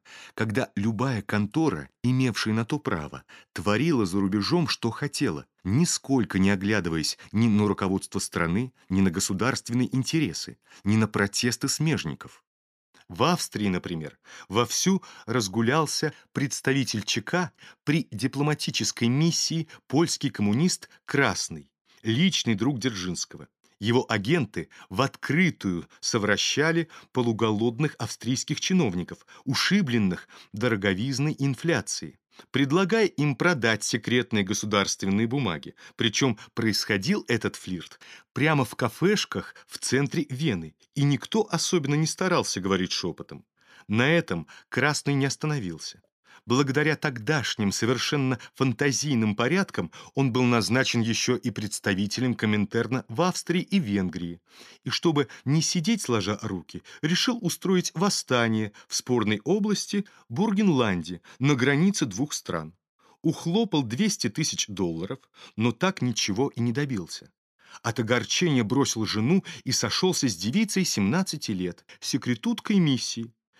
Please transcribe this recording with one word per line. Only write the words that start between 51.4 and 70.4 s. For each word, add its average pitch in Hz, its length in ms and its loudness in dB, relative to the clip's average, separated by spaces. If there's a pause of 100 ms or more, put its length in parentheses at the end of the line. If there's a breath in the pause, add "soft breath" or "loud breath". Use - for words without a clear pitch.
представителем 104 840 -2
Коминтерна 110 720 0
в 113 140 -4
Австрии 175 400 0
и - 180 0
Венгрии. 92 600 -2 (420 loud breath)
И 135 60 -6
чтобы 147 400 0 (160 loud breath)
не 147 160 4
сидеть 185 400 0
сложа 107 400 0
руки, 92 420 -8 (180 loud breath)
решил 180 380 0
устроить 180 560 0
восстание 117 760 2 (160 loud breath)
в - 60 -6
спорной 107 500 2
области 202 600 0 (220 loud breath)
Бургенланде 123 920 2 (180 loud breath)
на 143 160 4
границе 143 500 4
двух 110 280 -4
стран. 80 420 -8 (460 soft breath)
Ухлопал 170 600 0
двести 127 460 0
тысяч - 400 -4
долларов, 92 520 -4 (360 loud breath)
но 113 160 2
так 185 300 -2
ничего 120 480 -2
и - 100 -8
не 117 140 0
добился. 123 580 -6 (520 loud breath)
От 113 180 -2
огорчения 123 640 2
бросил 127 400 0
жену 117 400 2 (180 loud breath)
и 135 80 -4
сошёлся 135 560 0
с 104 80 -2
девицей 180 480 0